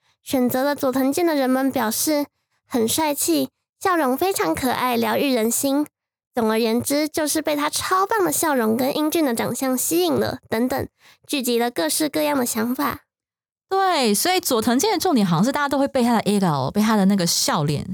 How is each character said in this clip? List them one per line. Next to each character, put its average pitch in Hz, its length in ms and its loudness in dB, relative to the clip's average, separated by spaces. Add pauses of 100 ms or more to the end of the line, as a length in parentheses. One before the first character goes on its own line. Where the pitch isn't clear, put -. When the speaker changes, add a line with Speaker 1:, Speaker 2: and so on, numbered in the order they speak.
(220)
Speaker 1:
选 247 260 0
择 254 140 0
了 285 140 0
佐 269 160 -2
藤 269 200 2
健 349 140 0
的 320 80 2
人 262 160 2
们 262 220 2
表 226 180 -2
示， 294 360 -2 (420)
很 226 180 0
帅 302 280 0
气， 285 340 0 (320)
笑 370 160 0
容 269 200 2
非 370 160 0
常 339 220 -2
可 254 160 -2
爱， 247 260 -2
疗 226 200 0
愈 269 180 0
人 226 160 0
心。 277 360 0 (480)
总 226 160 0
而 220 80 0
言 226 220 0
之， 294 280 -2
就 302 180 -4
是 311 160 -2
被 302 140 -2
他 294 120 -2
超 381 380 -2
棒 415 180 0
的 311 60 0
笑 302 240 0
容 226 220 0
跟 254 200 -2
英 302 140 -2
俊 330 140 0
的 247 100 0
长 226 180 -2
相 262 240 -2
吸 320 240 -2
引 349 120 0
了， 240 260 -2 (100)
等 233 200 -2
等， 262 180 -4 (400)
聚 285 160 -4
集 240 160 0
了 240 120 0
各 320 180 -2
式 311 200 0
各 302 140 -2
样 294 160 0
的 247 80 0
想 233 260 -2
法。 262 280 -4 (680)
Speaker 2:
对， 349 440 2
所 339 200 0
以 370 80 2
佐 226 200 0
藤 240 160 2
健 415 160 2
的 349 60 0
重 339 160 0
点 214 100 4
好 170 120 2
像 180 80 4
是 269 80 2
大 294 80 -2
家 285 80 0
都 277 100 0
会 277 80 2
被 269 160 0
他 233 180 4
的 - 40 -2
笑 202 160 2
顔， 143 320 0
被 208 100 2
他 220 140 4
的 196 80 4
那 196 100 4
个 185 100 2
笑 175 380 0
脸 147 300 -2